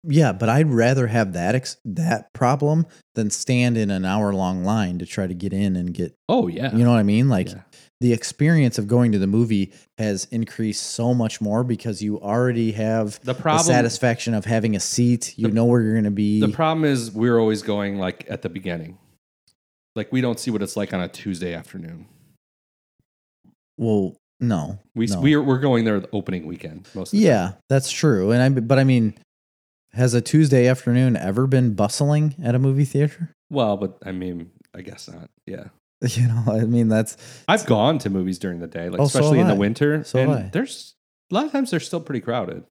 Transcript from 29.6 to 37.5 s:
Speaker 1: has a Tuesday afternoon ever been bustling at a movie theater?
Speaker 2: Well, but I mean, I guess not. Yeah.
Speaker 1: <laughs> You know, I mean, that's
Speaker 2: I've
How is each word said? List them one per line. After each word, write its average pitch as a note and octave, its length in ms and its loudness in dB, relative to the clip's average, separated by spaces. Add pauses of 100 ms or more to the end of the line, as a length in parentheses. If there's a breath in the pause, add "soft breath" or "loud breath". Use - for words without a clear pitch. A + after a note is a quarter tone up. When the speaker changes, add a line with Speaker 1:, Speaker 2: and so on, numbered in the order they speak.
Speaker 1:
has B2 200 2
a A#2+ 80 2
Tuesday C3+ 460 4
afternoon B2+ 480 2
ever G2+ 320 0
been B2+ 260 2
bustling C#3+ 680 0
at A#2+ 140 0
a B2 40 2
movie C3+ 260 2
theater? C#3+ 460 -2 (180)
Speaker 2:
Well, A2 280 0
but F#2+ 280 -6
I F#2+ 60 -10
mean, F2+ 400 -8 (240)
I F#2 60 -16
guess - 280 -18
not. E2 200 -20 (160)
Yeah. F#2 240 -14
Speaker 1:
<laughs> - 60 -20 (280)
You B2 240 2
know, A2+ 200 0
I A2 140 2
mean, A#2 260 2
that's A2 280 0 (320 loud breath)
Speaker 2:
I've G#3 200 2